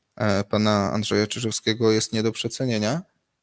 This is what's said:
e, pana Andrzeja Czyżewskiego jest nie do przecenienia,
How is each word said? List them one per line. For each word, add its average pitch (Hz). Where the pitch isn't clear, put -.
e, 104
pana 104
Andrzeja 107
Czyżewskiego 113
jest 110
nie 110
do 110
przecenienia, 120